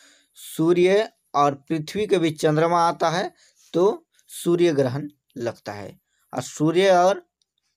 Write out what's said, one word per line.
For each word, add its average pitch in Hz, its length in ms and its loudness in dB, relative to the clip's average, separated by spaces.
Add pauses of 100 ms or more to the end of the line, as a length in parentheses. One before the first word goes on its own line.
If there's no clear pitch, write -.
(380)
सूर्य 180 720 0 (240)
और 143 200 2 (140)
पृथ्वी 165 380 -6
के 190 120 0
बीच 160 240 -2
चंद्रमा 165 460 2
आता 165 220 -2
है 196 220 -4 (420)
तो 185 320 0 (240)
सूर्य 170 420 0
ग्रहण 139 360 -2 (300)
लगता 117 340 -8
है, 101 260 -14 (340)
और 127 100 -8
सूर्य 165 500 0
और 185 340 2 (500)